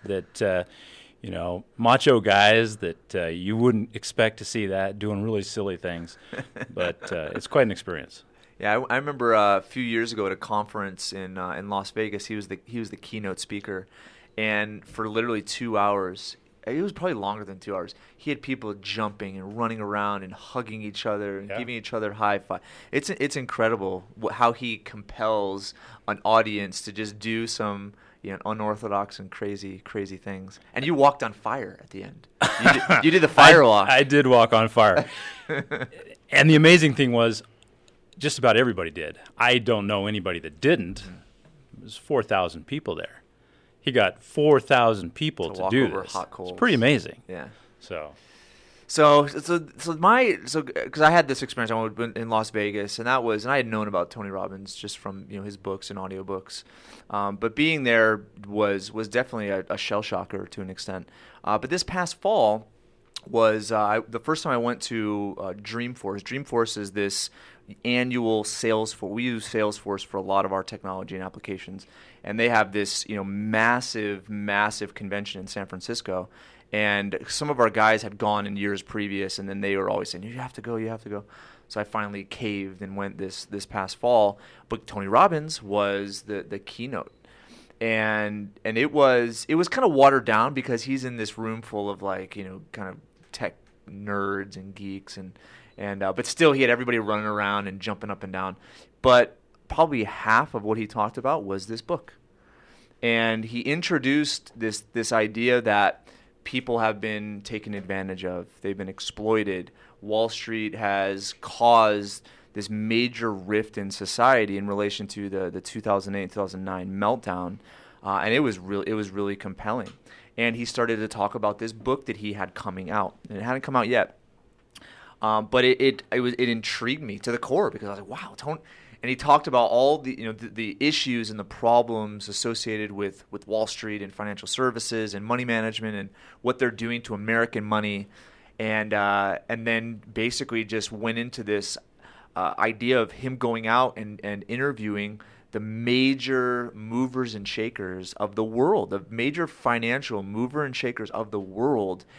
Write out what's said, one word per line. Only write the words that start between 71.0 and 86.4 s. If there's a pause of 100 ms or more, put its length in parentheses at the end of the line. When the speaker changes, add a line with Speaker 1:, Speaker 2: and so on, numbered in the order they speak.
Speaker 2:
and
applications. (360)
And
they
have
this,
you
know,
massive,
massive
convention
in
San
Francisco. (460)
And
some
of
our
guys
had
gone
in
years
previous,
and
then
they
were
always
saying,
"You
have
to
go,
you
have
to
go." (440)
So
I
finally
caved
and
went
this,
this
past
fall. (300)
But
Tony
Robbins
was
the,